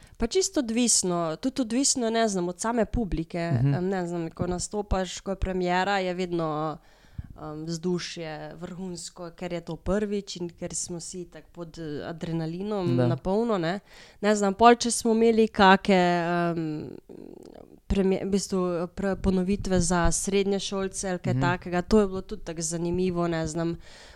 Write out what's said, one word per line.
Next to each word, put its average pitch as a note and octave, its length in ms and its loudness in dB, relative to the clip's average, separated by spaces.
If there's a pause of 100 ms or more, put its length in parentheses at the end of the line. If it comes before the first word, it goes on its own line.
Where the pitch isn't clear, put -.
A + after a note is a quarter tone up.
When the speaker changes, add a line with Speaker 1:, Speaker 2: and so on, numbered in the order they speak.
(160)
Speaker 1:
Pa A#3 120 -2
čisto F#4 320 0
odvisno, G3 760 2
tudi C4 260 -2
odvisno, A#3+ 480 0
ne A3+ 160 2
znam, F#3+ 220 0
od F3+ 120 -8
same A3+ 260 0
publike. E3+ 680 -4
Speaker 2:
Mhm. C3+ 200 2
Speaker 1:
Em, F3+ 140 0
ne F#3 180 -2
znam, E3+ 240 -4
ko F3 180 -6
nastopaš, F#3 720 -4
ko - 120 -8
je F#3+ 60 -6
premiera, F#3 600 0
je F#3 160 -2
vedno, D#3+ 640 -2 (580)
em, D#3 300 -12
vzdušje D#3+ 880 -6
vrhunsko, F3 760 -12
ker F3 220 -8
je E3+ 80 -6
to E3 140 -10
prvič G3+ 600 -4
in F3 140 -6
ker E3+ 240 -10
smo F3 240 -6
vsi F3 300 -12
tako D#3+ 240 -20
pod, E3+ 260 -14
eh, D3 280 -8
adrenalinom E3 920 -2
Speaker 2:
Da. B2 100 4
Speaker 1:
na B2+ 100 2
polno, G#3+ 400 2
ne. F3 220 0 (400)
Ne G#3 140 4
znam, G3+ 200 2
pol, A#3 220 10
če A#3+ 160 0
smo - 200 0
imeli A3+ 360 6
kake, G3 460 6
em, E3+ 960 2 (960)
premje-, F#3+ 360 2
v G3 80 -4
bistvu, F#3+ 280 0 (320)
pre-, G3 260 -2
ponovitve F#3+ 640 0
za E3+ 300 4
srednješolce F#3+ 1000 0
ali F3+ 100 -2
kaj F#3 140 -2
Speaker 2:
Mhm. C3 80 0
Speaker 1:
takega, F3 400 0
to G#3+ 180 4
je G3+ 80 4
bilo F#3+ 140 -6
tudi G#3 220 -10
tako E3 200 -8
zanimivo, F3 640 -2
ne D#3+ 180 -2
znam. E3 320 -4 (380)